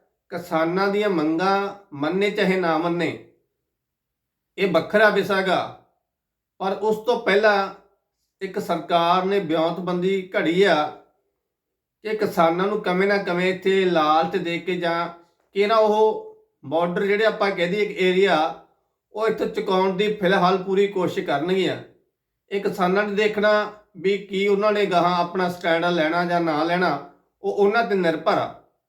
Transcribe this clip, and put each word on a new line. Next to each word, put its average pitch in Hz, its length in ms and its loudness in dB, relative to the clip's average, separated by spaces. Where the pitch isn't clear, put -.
ਕਿਸਾਨਾਂ 170 600 -2
ਦੀਆਂ 208 220 0
ਮੰਗਾਂ 190 640 0
ਮੰਨੇ 180 360 -2
ਚਾਹੇ 190 300 0
ਨਾ 165 180 0
ਮੰਨੇ, 165 540 -4
ਇਹ 190 140 2
ਵੱਖਰਾ 208 360 4
ਵਿਸ਼ਾ 190 340 0
ਗਾ। 143 440 -4
ਪਰ 196 140 -4
ਉਸ 208 240 0
ਤੋਂ 226 240 -2
ਪਹਿਲਾਂ 202 540 2
ਇੱਕ 190 180 -8
ਸਰਕਾਰ 175 680 0
ਨੇ 196 160 0
ਬਿਉਂਤਬੰਦੀ 175 960 -2
ਘੜੀ 180 260 2
ਆ 160 220 4
ਕਿ 214 120 -4
ਕਿਸਾਨਾਂ 180 500 0
ਨੂੰ 208 140 -4
ਕਵੇਂ 185 280 0
ਨਾ 202 80 2
ਕਵੇਂ 185 380 -2
ਇੱਥੇ 190 300 2
ਲਾਲਚ 165 520 2
ਦੇ 170 220 -4
ਕੇ 180 180 -6
ਜਾਂ 170 320 -2
ਕਿਹੜਾ 208 240 2
ਉਹ 214 500 2
ਬਾਰਡਰ 175 420 -2
ਜਿਹੜੇ 208 180 2
ਆਪਾਂ 208 260 0
ਕਹਿ 175 160 0
ਦਈਏ 202 160 -2
ਇੱਕ 202 180 -4
ਏਰੀਆ, 185 680 2
ਉਹ 220 160 -2
ਇੱਥੋਂ - 180 -2
ਚੁਕਾਉਣ 190 500 -2
ਦੀ 202 180 0
ਫਿਲਹਾਲ 185 440 2
ਪੂਰੀ 190 280 0
ਕੋਸ਼ਿਸ਼ 175 400 -4
ਕਰਨਗੀਆਂ। 160 560 -2
ਇਹ 196 100 -4
ਕਿਸਾਨਾਂ 190 440 0
ਨੇ 208 100 -4
ਦੇਖਣਾ 208 580 0
ਵੀ 190 220 -2
ਕੀ 196 300 -2
ਉਹਨਾਂ 202 240 2
ਨੇ 208 140 2
ਗਾਹਾਂ 175 380 2
ਆਪਣਾ 180 240 -2
ਸਟੈਂਡ 170 360 -2
ਲੈਣਾ 170 400 0
ਜਾਂ 175 160 0
ਨਾ 160 240 0
ਲੈਣਾ, 175 460 -2
ਉਹ 196 100 -4
ਉਹਨਾਂ 202 320 2
ਤੇ 196 100 -2
ਨਿਰਭਰ 175 440 0
ਆ। - 240 -6